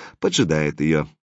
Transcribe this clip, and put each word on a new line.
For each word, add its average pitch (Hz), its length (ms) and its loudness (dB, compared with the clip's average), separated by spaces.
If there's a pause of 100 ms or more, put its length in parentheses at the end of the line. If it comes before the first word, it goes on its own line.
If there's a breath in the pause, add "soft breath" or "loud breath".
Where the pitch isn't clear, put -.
(180 loud breath)
поджидает 78 640 0
её. 76 280 0 (300)